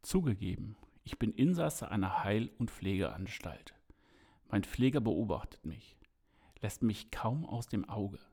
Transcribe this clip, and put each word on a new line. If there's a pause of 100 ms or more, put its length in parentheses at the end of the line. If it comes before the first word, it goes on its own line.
Zugegeben, (280)
ich
bin
Insasse
einer
Heil-
und
Pflegeanstalt. (760)
Mein
Pfleger
beobachtet
mich, (640)
lässt
mich
kaum
aus
dem
Auge (140)